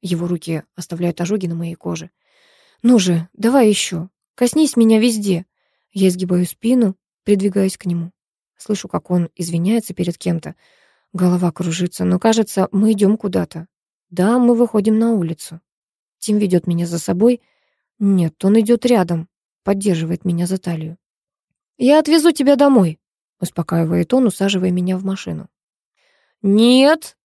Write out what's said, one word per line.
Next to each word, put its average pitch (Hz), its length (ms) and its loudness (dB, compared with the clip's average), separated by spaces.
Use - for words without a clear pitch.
Его 175 260 -4
руки 165 360 -6
оставляют 170 460 -6
ожоги 185 260 -4
на 170 80 -6
моей 165 200 -8
коже. 165 360 -10
«Ну 240 160 6
же, 175 340 0
давай 233 360 2
ещё. 185 400 -4
Коснись 285 420 0
меня 226 220 4
везде». 208 460 0
Я 190 180 2
изгибаю 180 360 -2
спину, 226 500 0
придвигаясь 196 540 0
к - 80 -14
нему. 170 260 -4
Слышу, - 300 -8
как - 220 -8
он 175 260 0
извиняется 175 580 -2
перед 175 240 -6
кем-то. 165 380 -6
Голова 180 380 0
кружится, 175 520 -6
но, 180 160 0
кажется, 220 520 0
мы 214 200 2
идём 202 260 2
куда-то. 180 500 -6
Да, 185 280 0
мы 240 160 4
выходим 220 460 2
на 233 140 0
улицу. 165 480 -6
Тим 208 180 -2
ведёт 185 300 0
меня 170 180 -2
за 170 140 -6
собой. 220 420 0
Нет, 190 480 0
он 208 140 4
идёт 226 260 0
рядом, 175 420 0
поддерживает 180 640 -2
меня 175 200 -2
за 185 120 -4
талию. 165 400 -8
«Я 285 220 4
отвезу 311 320 2
тебя 277 240 2
домой», 247 440 2
успокаивает 170 720 -2
он, 254 140 2
усаживая 190 440 -2
меня 180 260 -2
в 185 60 -10
машину. 185 460 -8
«Нет!» 247 840 4